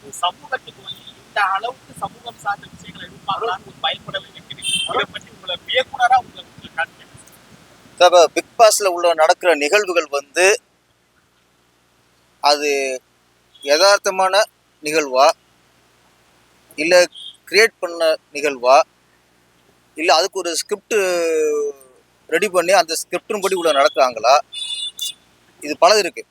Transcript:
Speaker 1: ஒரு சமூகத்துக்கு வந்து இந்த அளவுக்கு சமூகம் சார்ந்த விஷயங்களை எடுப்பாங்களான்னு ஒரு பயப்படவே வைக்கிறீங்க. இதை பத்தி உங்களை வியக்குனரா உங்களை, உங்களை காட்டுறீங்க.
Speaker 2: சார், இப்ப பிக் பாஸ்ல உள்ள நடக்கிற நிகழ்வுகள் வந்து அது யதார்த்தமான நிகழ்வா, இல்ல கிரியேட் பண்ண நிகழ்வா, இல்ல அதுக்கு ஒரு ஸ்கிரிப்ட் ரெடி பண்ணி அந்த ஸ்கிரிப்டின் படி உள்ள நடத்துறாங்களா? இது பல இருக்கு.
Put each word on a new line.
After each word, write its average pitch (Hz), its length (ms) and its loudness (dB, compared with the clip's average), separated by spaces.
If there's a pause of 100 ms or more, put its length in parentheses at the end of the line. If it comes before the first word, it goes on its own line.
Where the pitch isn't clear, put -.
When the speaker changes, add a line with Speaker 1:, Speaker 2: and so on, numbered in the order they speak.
Speaker 1:
ஒரு 139 100 -20
சமூகத்துக்கு - 680 -10
வந்து - 160 -18 (280)
இந்த - 140 -6
அளவுக்கு 196 580 -6
சமூகம் 202 400 -14
சார்ந்த 202 360 -10
விஷயங்களை - 320 -20
எடுப்பாங்களான்னு - 580 -8
ஒரு 190 160 -20
பயப்படவே 190 440 -8
வைக்கிறீங்க. - 680 -8
இதை - 180 -2
பத்தி - 240 -18
உங்களை - 220 -12 (100)
வியக்குனரா 254 480 0
உங்களை, - 300 -4
உங்களை - 300 -20
காட்டுறீங்க. - 400 -12 (840)
Speaker 2:
சார், 175 100 6
இப்ப 170 200 6
பிக் - 300 -6
பாஸ்ல 208 280 4
உள்ள 175 280 0
நடக்கிற 165 420 2
நிகழ்வுகள் 170 500 0
வந்து 143 540 -2 (1800)
அது 143 640 -2 (600)
யதார்த்தமான 190 840 2 (400)
நிகழ்வா, 147 460 2 (1500)
இல்ல 175 300 4 (420)
கிரியேட் 214 320 2
பண்ண 165 380 -2 (160)
நிகழ்வா, 139 480 2 (1120)
இல்ல 165 200 2
அதுக்கு 190 240 -2
ஒரு 175 160 -6
ஸ்கிரிப்ட் - 380 -8 (1300)
ரெடி 175 220 -2
பண்ணி 175 220 0
அந்த 165 240 0
ஸ்கிரிப்டின் 190 460 -8
படி 190 140 -2
உள்ள 165 160 0
நடத்துறாங்களா? 135 680 2 (1200)
இது 147 180 -8
பல 190 200 4
இருக்கு. 170 340 -4